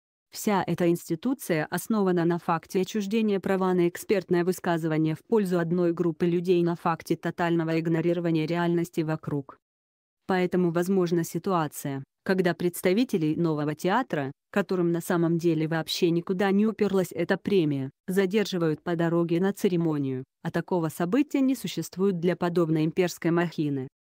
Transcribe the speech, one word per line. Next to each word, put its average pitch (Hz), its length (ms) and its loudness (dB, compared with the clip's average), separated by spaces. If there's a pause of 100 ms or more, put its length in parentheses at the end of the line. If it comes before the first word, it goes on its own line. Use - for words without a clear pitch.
(320)
Вся 202 340 -2
эта 170 220 0
институция 170 760 -2
основана 180 580 0
на 170 160 2
факте 170 400 -2
отчуждения 202 640 -2
права 190 320 0
на 175 160 4
экспертное 175 560 0
высказывание 160 680 0
в - 120 -12
пользу 185 320 2
одной 170 320 0
группы 170 360 -2
людей 175 360 2
на 170 140 0
факте 165 400 -2
тотального 165 600 0
игнорирования 165 680 0
реальности 170 560 0
вокруг. 156 560 -6 (720)
Поэтому 180 440 2
возможна 175 540 2
ситуация, 156 800 -4 (180)
когда 185 300 2
представителей 180 840 0
нового 151 400 0
театра, 175 560 -2 (200)
которым 180 400 0
на 170 100 0
самом 170 360 0
деле 160 300 0
вообще 160 420 -2
никуда 185 420 0
не 202 160 4
уперлась 196 440 0
эта 180 260 -2
премия, 147 520 0 (180)
задерживают 185 760 0
по 175 120 -4
дороге 170 440 2
на 196 140 0
церемонию, 151 680 0 (200)
а 170 80 -6
такого 170 380 -2
события 240 500 0
не 262 160 2
существует 180 640 -2
для 170 160 2
подобной 165 500 2
имперской 170 460 0
махины. 156 560 0 (260)